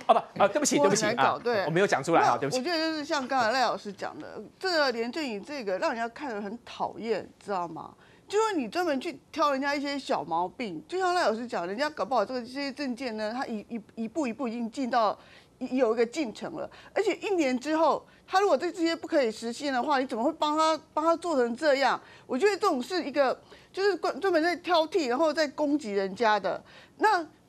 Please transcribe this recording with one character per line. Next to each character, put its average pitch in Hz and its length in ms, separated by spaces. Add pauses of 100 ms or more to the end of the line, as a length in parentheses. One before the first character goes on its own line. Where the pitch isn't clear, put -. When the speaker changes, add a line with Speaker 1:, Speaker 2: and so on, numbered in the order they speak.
Speaker 1:
哦， 226 160 (120)
不， - 80
哦， 202 60
对 202 100
不 294 80
起， - 120
Speaker 2:
我 196 120
很 202 100
难 214 160
搞， 135 220
Speaker 1:
对 233 160
不 - 20
起 202 40
啊， 180 40
Speaker 2:
对。 - 0
Speaker 1:
我 151 60
没 165 100
有 202 60
讲 139 180
出 165 100
来 151 60
啊， 120 160
对 139 100
不 147 80
起。 254 60
Speaker 2:
那 269 100
我 339 60
觉 - 20
得 320 200
是 294 40
像 285 240
刚 262 140
才 220 100
赖 262 120
老 190 160
师 208 120
讲 190 280
的， 92 200 (200)
这 381 120
个 294 220
连 226 180
振 311 160
宇 214 140
这 269 240
个 190 140
让 294 160
人 - 20
家 233 100
看 247 220
得 208 140
很 214 240
讨 - 320
厌， 214 280 (160)
知 190 80
道 180 160
吗？ 160 280 (340)
就 392 180
是 427 80
你 262 140
专 349 160
门 285 160
去 302 180 (140)
挑 302 180
人 269 80
家 285 160
一 294 60
些 277 180
小 220 240
毛 170 240
病， 180 400
就 349 120
像 359 160
赖 349 80
老 226 120
师 240 120
讲， 208 200
人 190 80
家 277 140
搞 302 160
不 240 100
好 226 80
这 208 120
个， 254 80
这 226 60
些 277 220
政 262 240
见 233 220
呢， 214 160
他 247 140
一， 208 240
一， 233 100 (140)
一 226 120
步 277 200
一 233 80
步 269 120
已 226 40
经 226 200
进 254 200
到， 226 280 (380)
一， 254 220
有 220 160
一 - 20
个 233 80
进 240 300
程 156 220
了。 - 140 (220)
而 - 100
且 415 200
一 427 80
年 277 280
之 302 160
后， 311 320 (220)
他 381 120
如 403 60
果 339 100
这， 339 140
这 359 120
些 330 120
不 339 140
可 320 120
以 226 120
实 226 200
现 277 200
的 247 100
话， 285 160
你 269 80
怎 269 100
么 220 60
会 302 120
帮 302 220
他， 320 240 (140)
帮 302 100
他 330 120
做 339 180
成 240 220
这 294 180
样？ 262 260 (280)
我 254 100
觉 370 100
得 415 40
这 381 80
种 339 200
是 339 220
一 - 80
个， 262 260 (360)
就 370 100
是 392 140
专， 311 240
专 381 120
门 320 80
在 339 140
挑 320 320
剔， 311 220
然 240 100
后 320 140
在 302 160
攻 294 280
击 233 140
人 196 240
家 214 240
的。 185 240 (360)
那 381 280 (220)